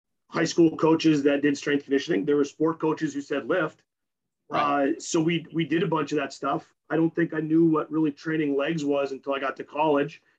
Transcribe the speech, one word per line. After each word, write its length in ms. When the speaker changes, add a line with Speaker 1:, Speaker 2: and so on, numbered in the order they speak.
Speaker 1:
high 140
school 320
coaches 480
that 180
did 160
strength 260
conditioning. 400
There 120
were 80
sport 340
coaches 340
who 80
said 280
lift. 340
Speaker 2:
Right. 480
Speaker 1:
Uh, 40
so 200
we, 320
we 140
did 160
a 60
bunch 240
of 60
that 140
stuff. 400
I 60
don't 180
think 200
I 60
knew 260
what 260
really 180
training 460
legs 260
was 300
until 220
I 60
got 180
to 60
college, 580